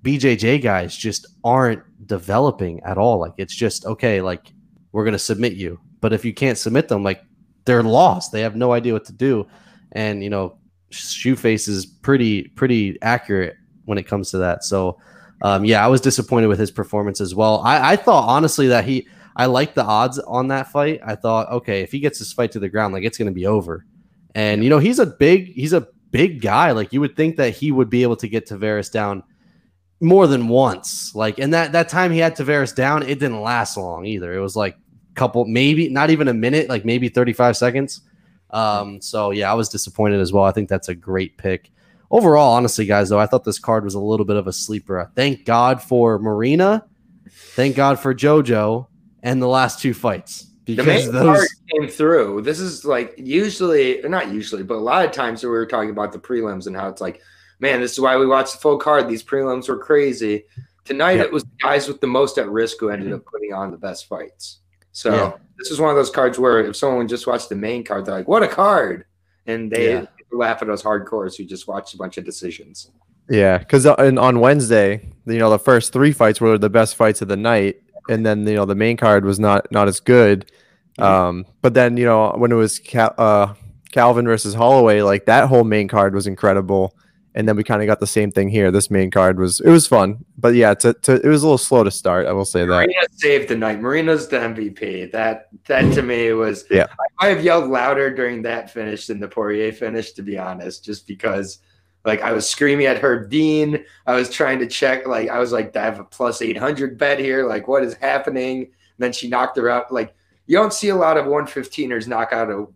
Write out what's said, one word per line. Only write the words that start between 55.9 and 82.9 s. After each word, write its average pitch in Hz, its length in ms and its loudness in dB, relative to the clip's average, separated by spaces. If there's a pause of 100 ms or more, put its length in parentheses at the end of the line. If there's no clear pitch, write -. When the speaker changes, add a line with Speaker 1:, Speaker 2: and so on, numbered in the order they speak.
Speaker 2:
about 104 220 -6
the 95 80 -16
prelims 104 480 -8
and 92 80 -12
how 98 120 -8
it's 95 120 -14
like, 92 200 -10 (380)
"Man, 131 220 -2
this 123 120 -6
is - 80 -8
why 131 160 2
we 135 100 2
watch 135 260 0
the - 60 -16
full 147 200 0
card. 147 300 0
These 113 160 -8
prelims 131 440 -4
were 127 100 -4
crazy." 117 680 -2 (400)
Tonight, 160 320 0
Speaker 3:
Yep. - 100 2
Speaker 2:
it - 60 -6
was 151 100 -2
the - 80 -18 (100)
guys 143 280 0
with 143 120 -10
the - 60 -2
most 135 320 0
at 110 100 -4
risk 113 300 -4
who 107 120 -4
ended 98 220 -8
up 110 120 -12
putting 104 280 -12
on 98 200 -8
the 85 40 -16
best 92 300 -12
fights. - 520 -16 (340)
So 107 220 -2
Speaker 1:
Yeah. 98 180 0 (240)
Speaker 2:
this - 140 -12
is 147 100 -6
one 156 100 2
of 147 60 0
those 135 140 0
cards 123 260 0
where 123 300 2
if - 80 -8
someone 127 320 -2
just 117 200 -6
watched 120 220 -4
the 107 60 -8
main 110 300 -6
card, 98 220 -6
they're 98 80 -6
like, 95 140 -8
"What 214 140 2
a 185 60 0
card." 185 560 0 (420)
And 113 240 -6
they 117 220 0
Speaker 1:
Yeah. 117 140 -4 (260)
Speaker 2:
Laugh 117 300 -2
at 107 80 -6
us 101 120 -4
hardcores 104 540 -4
who 98 80 -14
just 92 240 -16
watched 98 260 -12
a - 20 -20
bunch 92 220 -12
of 92 60 -14
decisions. - 640 -14 (380)
Speaker 4:
Yeah, 95 340 4
'cause, 135 240 4
uh, 147 120 8
and 131 200 6
on 123 220 4
Wednesday, 113 680 4 (180)
you 113 120 -2
know, 113 120 4
the 107 80 4
first 120 340 2
three 143 200 4
fights 110 280 2
were 113 180 4
the 104 120 2
best 110 260 2
fights 110 260 2
of 98 60 -8
the 98 80 -2
night, 104 400 0 (320)
and 113 180 -2
then, 104 200 0
you 107 80 0
know, 101 100 2
the 98 100 -2
main 110 220 0
card 104 280 4
was 98 140 0
not, 104 320 2
not 101 160 2
as 95 140 -2
good. 104 460 4 (520)
Speaker 2:
Mm-hmm. - 40 -2
Speaker 4:
Um, 92 440 2 (160)
but 120 120 2
then, 120 220 4
you 120 80 0
know, 110 320 4
when 120 140 2
it 117 60 4
was 110 240 2
Cal-, 113 380 0